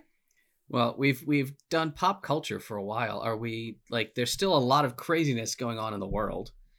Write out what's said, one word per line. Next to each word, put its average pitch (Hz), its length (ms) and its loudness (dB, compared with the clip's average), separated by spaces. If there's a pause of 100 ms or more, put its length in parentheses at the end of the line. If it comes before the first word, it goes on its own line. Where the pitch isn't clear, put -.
(680)
Well, 120 280 0
we've, 135 280 2
we've 143 280 2 (160)
done 160 220 0
pop 196 320 0
culture 143 360 -2
for 107 180 -10
a 101 60 -4
while. 107 360 -2
Are 113 180 -2
we, 113 420 -6 (100)
like, 117 260 -2
there's 120 160 0
still 190 240 2
a 147 40 8
lot 135 260 6
of 120 100 -2
craziness 143 600 0
going 117 240 -4
on 110 140 -4
in 101 60 -4
the 98 80 -4
world. 98 440 -2 (260)